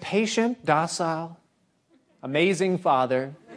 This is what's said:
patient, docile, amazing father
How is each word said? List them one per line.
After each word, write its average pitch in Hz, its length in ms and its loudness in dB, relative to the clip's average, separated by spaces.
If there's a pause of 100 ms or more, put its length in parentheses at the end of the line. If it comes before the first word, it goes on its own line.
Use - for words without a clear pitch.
patient, 226 640 0
docile, 165 720 0 (840)
amazing 175 560 0
father 131 560 0 (220)